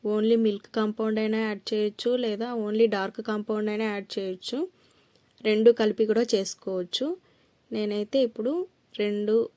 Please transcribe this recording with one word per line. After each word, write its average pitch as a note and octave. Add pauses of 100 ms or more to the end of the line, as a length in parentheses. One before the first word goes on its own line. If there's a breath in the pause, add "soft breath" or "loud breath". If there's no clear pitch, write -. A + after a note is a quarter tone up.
(120)
only A3
మిల్క్ G3+ (120)
కాంపౌండ్ G#3+
అయినా A3
యాడ్ G#3
చేయొచ్చు, G#3+ (140)
లేదా A3+ (160)
only G#3+ (100)
డార్క్ F#3+ (100)
కాంపౌండ్ G#3+
అయినా A3
యాడ్ G3+
చేయొచ్చు. F#3+ (880 soft breath)
రెండు A3 (120)
కలిపి G#3+
కూడా A3 (100)
చేసుకోవచ్చు. F#3+ (680 soft breath)
నేనైతే G#3 (100)
ఇప్పుడు A#3 (480)
రెండు G#3 (220)